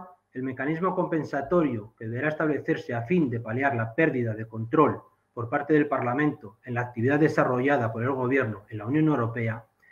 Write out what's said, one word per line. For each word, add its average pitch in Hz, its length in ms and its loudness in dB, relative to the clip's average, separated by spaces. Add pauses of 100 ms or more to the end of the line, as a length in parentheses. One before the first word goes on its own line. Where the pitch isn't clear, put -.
(320)
el 131 120 -8
mecanismo 160 500 -2
compensatorio 151 1040 0
que 113 80 -10
deberá 123 220 -2
establecerse 151 640 -2
a 117 80 -2
fin 165 260 2
de 117 120 -2
paliar 120 340 -2
la 113 180 -2
pérdida 127 400 2
de 110 140 -6
control 113 540 2 (320)
por 117 160 -8
parte 143 260 0
del 147 140 4
Parlamento 127 760 -2
en 120 100 -8
la 120 80 0
actividad 123 360 0
desarrollada 131 720 2
por 117 120 -4
el 135 80 0
Gobierno 127 560 0
en 110 100 -10
la 104 80 -8
Unión 156 220 2
Europea 117 560 -2 (280)